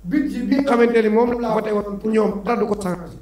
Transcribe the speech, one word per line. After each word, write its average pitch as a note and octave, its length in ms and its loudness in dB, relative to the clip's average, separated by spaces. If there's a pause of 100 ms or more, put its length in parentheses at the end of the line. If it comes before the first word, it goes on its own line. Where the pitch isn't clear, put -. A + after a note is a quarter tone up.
budget B3 420 -2
bi C4 100 2
nga C#4 160 2
xamante A#3 300 4
ni G#3+ 60 2
moom A#3+ 320 2
la A3+ 140 -2
voté G#3+ 180 -2
woon G3+ 260 -4
pour A3 120 -4
ñoom G#3 340 0
dara A#3 160 0
du G#3 60 0
ko G#3 120 0
changé. F3 440 -6